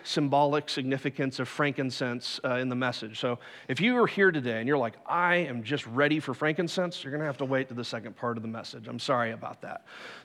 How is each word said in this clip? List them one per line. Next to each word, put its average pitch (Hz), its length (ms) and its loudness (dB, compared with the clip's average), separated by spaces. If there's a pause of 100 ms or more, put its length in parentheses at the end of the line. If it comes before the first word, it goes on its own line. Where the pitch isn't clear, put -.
symbolic 143 640 2
significance 135 720 -2
of 127 80 -2
frankincense, 131 960 -2
uh, 131 120 2
in 127 120 0
the 123 80 0
message. 120 420 -2
So 120 220 -2 (300)
if 131 100 -2
you 247 240 4
are 175 40 6
here 196 220 6
today 123 300 2
and 117 80 -2
you're 147 100 4
like, 117 180 0 (100)
"I 175 300 4
am 135 280 0
just 127 240 -4
ready 147 320 4
for 139 140 -2
frankincense," 170 680 0
you're 135 120 -6
gonna 151 100 -2
have 139 140 -2
to 139 80 -2
wait 131 240 0
to 120 40 -10
the 120 120 -6
second 113 320 -8
part 120 180 -2
of 110 80 -6
the 113 60 -6
message. 113 400 -10
I'm 120 100 -8
sorry 120 320 2
about - 300 -10
that. - 240 -12 (400)